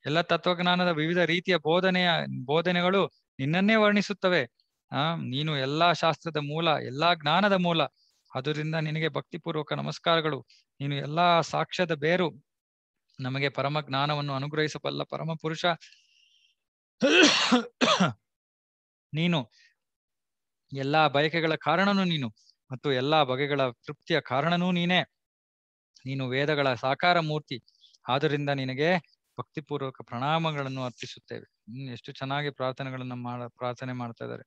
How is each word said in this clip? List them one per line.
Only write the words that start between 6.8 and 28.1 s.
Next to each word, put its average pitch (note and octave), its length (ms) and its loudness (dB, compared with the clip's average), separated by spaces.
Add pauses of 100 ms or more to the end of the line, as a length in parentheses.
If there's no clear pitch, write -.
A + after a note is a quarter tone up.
ಜ್ಞಾನದ E3+ 400 2
ಮೂಲ. F3 280 2 (540)
ಆದುದರಿಂದ D3+ 400 -4
ನಿನಗೆ D#3 340 -2
ಭಕ್ತಿಪೂರ್ವಕ D#3 640 -6
ನಮಸ್ಕಾರಗಳು. D3+ 720 -2 (340)
ನೀನು C#3+ 160 -4
ಎಲ್ಲಾ D#3+ 460 2
ಸಾಕ್ಷ್ಯದ D#3+ 520 -2
ಬೇರು. D#3+ 380 0 (880)
ನಮಗೆ C3+ 300 -2
ಪರಮ C#3+ 320 -2
ಜ್ಞಾನವನ್ನು C#3+ 520 -2
ಅನುಗ್ರಹಿಸಬಲ್ಲ C#3+ 680 -4
ಪರಮ D3 380 -6
ಪುರುಷ D#3+ 240 -4 (3500)
ನೀನು. D#3+ 360 0 (1200)
ಎಲ್ಲಾ C#3+ 340 2
ಬಯಕೆಗಳ D#3 480 2
ಕಾರಣನೂ F#3+ 480 2
ನೀನು D#3 260 0 (420)
ಮತ್ತು C3+ 200 -4
ಎಲ್ಲಾ C#3+ 320 2
ಬಗೆಗಳ C3+ 480 0
ತೃಪ್ತಿಯ D3 500 -4
ಕಾರಣನೂ E3+ 500 0
ನೀನೇ. F3 300 0 (1040)
ನೀನು C3+ 220 -4
ವೇದಗಳ C#3 460 2
ಸಾಕಾರ E3+ 460 2
ಮೂರ್ತಿ. D3+ 400 -4 (480)
ಆದ್ದರಿಂದ C#3+ 420 0